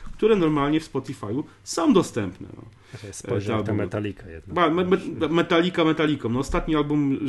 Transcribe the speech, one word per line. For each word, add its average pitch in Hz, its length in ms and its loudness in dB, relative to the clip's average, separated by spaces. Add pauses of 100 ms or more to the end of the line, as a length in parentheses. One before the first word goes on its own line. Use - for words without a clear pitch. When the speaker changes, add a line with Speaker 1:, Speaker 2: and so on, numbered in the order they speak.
(120)
Speaker 1:
które 214 240 4
normalnie 156 440 2
w - 120 -12
Spotify'u 127 500 -6 (220)
są 320 280 2
dostępne, 107 640 0
no. - 60 -18 (320)
Speaker 2:
Okej, 101 160 -14
Speaker 1:
E, - 20 -16
Speaker 2:
spojrzę 101 340 -6
Speaker 1:
te 113 60 -2
Speaker 2:
na 113 100 0
tę 101 80 -4
Speaker 1:
albumy. 104 160 -2
Speaker 2:
Metalikę 101 460 -8
jednak. 82 220 -14
Speaker 1:
Ba-, 170 160 6
me-, 175 140 2
me-, 180 440 0
Metallica, 170 560 2
Metallicą. 151 440 2
No, 120 100 0
ostatni 160 380 -2
album 147 420 0 (100)